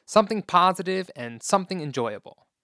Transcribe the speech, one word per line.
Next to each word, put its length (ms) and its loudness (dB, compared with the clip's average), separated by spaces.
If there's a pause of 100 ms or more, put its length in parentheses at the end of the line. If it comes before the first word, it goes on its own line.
something 380 2
positive, 760 2
and 260 -12
something 380 0
enjoyable. 680 -6 (160)